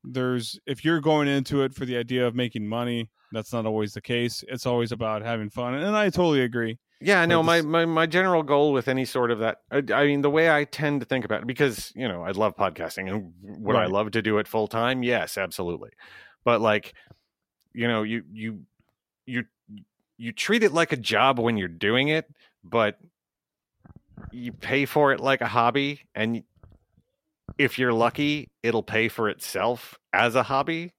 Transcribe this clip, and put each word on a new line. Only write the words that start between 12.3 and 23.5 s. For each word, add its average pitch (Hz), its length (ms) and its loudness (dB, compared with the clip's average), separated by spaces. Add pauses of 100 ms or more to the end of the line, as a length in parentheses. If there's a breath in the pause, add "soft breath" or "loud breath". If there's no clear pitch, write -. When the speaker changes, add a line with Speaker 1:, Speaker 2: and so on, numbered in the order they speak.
Speaker 2:
love 98 260 0
podcasting 92 520 -4
and 95 220 -6 (100)
would 101 360 -2
I 107 60 2
Speaker 1:
Right. 92 80 -2
Speaker 2:
love 104 200 0
to 113 100 0
do 104 180 2
it 107 80 -4
full 110 200 -2
time? 123 360 -2
Yes, 113 340 -2
absolutely. 87 540 -6 (520 loud breath)
But, 120 180 4
like, 107 320 0 (800 soft breath)
you 120 140 -4
know, 110 160 0
you, 110 280 -6
you, 110 280 -10 (680)
you, 123 180 -6 (720)
you 117 140 -8
treat 220 300 0
it 202 120 4
like 165 180 2
a 147 60 -2
job 120 420 2
when 113 180 2
you're 92 100 -2
doing 107 420 0
it, 156 160 -2 (380 soft breath)
but 107 360 0 (1300)